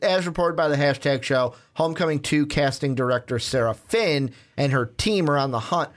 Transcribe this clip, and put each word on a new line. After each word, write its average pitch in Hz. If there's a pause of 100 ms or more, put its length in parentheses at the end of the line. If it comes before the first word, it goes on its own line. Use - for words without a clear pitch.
as 185
reported 170
by 160
the 147
Hashtag 139
Show, 127 (200)
Homecoming 160
two 151
casting 139
director 123
Sarah 117
Finn 147 (260)
and 135
her 127
team 185
are 143
on 135
the 117
hunt 160